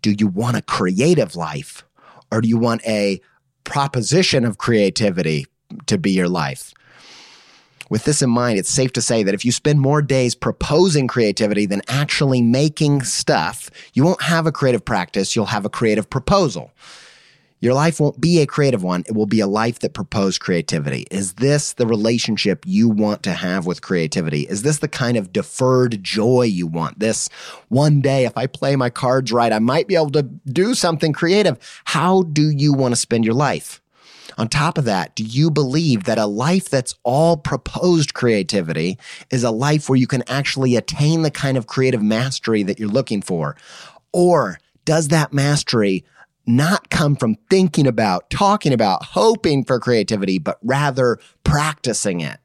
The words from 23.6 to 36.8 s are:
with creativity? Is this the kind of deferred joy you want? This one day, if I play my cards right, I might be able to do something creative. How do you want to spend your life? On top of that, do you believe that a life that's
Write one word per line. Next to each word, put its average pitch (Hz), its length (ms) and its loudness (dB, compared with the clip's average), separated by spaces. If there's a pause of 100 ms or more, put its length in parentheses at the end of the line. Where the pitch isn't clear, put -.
with 87 160 -6
creativity? 80 640 -2
Is 101 200 -6
this 147 180 0
the 151 80 -4
kind 120 280 -2
of 95 160 -4
deferred 123 720 0
joy 120 380 2
you 92 240 0
want? 82 340 -6
This 110 300 -2 (380)
one 143 340 4
day, 135 240 2
if 117 100 -4
I 120 100 -2
play 139 300 -2
my 123 140 0
cards 127 420 0
right, 117 200 2
I 107 60 2
might 123 300 0
be 196 60 0
able 160 160 2
to 147 120 0
do 160 520 -2
something 165 400 0
creative. 180 440 2 (280)
How 185 380 2
do 151 260 2
you 147 240 2
want 131 180 2
to 113 80 0
spend 117 240 0
your 110 100 2
life? 127 460 -2 (560)
On 113 120 -4
top 147 280 0
of 156 80 0
that, 95 300 -2
do 110 100 -6
you 131 260 2
believe 143 540 0
that 110 140 0
a 107 80 0
life 135 420 0
that's - 260 -2 (100)